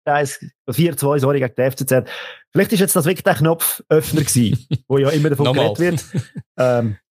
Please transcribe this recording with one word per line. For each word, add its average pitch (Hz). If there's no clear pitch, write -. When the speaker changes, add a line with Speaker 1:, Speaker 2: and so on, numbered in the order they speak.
Speaker 1:
eins, 147
vier 160
zwei, 143
sorry, 139
gegen 127
die 123
F 127
C 139
Z, 131
vielleicht 190
ist 196
jetzt 190
das 165
wirklich 175
der 180
Knopföffner 156
gewesen, 120
Speaker 2:
<laughs> -
Speaker 1:
wo 135
ja 139
immer 151
davon 135
Speaker 2:
Nochmal. 120
Speaker 1:
geredet 170
wird. 147
Ähm, 120